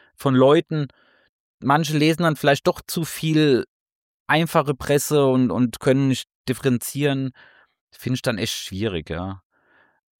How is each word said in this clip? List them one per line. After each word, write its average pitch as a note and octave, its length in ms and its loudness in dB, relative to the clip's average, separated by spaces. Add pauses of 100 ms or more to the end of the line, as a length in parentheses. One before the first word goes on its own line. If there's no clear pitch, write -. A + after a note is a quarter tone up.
(160)
von C3+ 180 -2
Leuten. C#3+ 540 4 (720)
Manche D3 360 0
lesen D#3 280 2
dann D#3 140 0
vielleicht C#3+ 280 2
doch - 220 0
zu E3 180 -4
viel D3+ 600 2 (600)
einfache D3+ 480 0
Presse C#3+ 540 0
und, B2+ 240 2
und A2+ 280 -2
können C3+ 280 2
nicht B2+ 200 -4 (220)
differenzieren. C3+ 840 -4 (580)
Find - 240 -6
ich - 80 -6
dann A2 160 -2
echt A2 140 -4
schwierig, F#2 580 -6
ja. F#2 320 -10 (760)